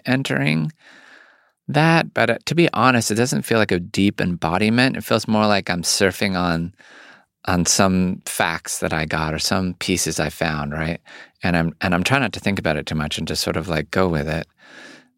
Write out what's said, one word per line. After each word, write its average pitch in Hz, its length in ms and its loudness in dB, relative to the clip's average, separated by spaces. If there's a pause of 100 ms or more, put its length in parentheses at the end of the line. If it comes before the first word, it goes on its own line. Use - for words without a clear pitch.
entering 139 640 0 (960)
that, 160 460 2
but, 117 160 2
uh, 113 160 0
to - 80 -4
be 170 180 4
honest, 120 380 2
it 107 60 0
doesn't 131 260 0
feel 113 160 2
like 104 140 2
a 92 80 2
deep 98 400 0
embodiment. 107 760 0
It 110 80 -8
feels 113 240 0
more 107 180 2
like 101 240 2
I'm 87 120 -4
surfing 95 560 2
on, 85 360 -2 (720)
on 87 200 2
some 92 600 2
facts - 540 -4
that 80 120 -2
I 78 140 -2
got 78 280 -2
or 80 40 -4
some 92 360 -2
pieces - 460 -2
I 76 100 -2
found, 76 420 -4
right? 80 280 -4 (420)
And 87 140 2
I'm, 82 240 0
and 92 140 0
I'm 87 100 0
trying 139 180 0
not 104 120 -4
to - 60 -8
think 101 180 -2
about 87 180 -2
it 73 100 -6
too - 80 -4
much 76 240 -4
and 80 100 -6
just 85 140 -4
sort - 140 -4
of, 82 120 -4
like, 78 220 -2
go 92 180 2
with 78 200 0
it. 78 180 -4 (720)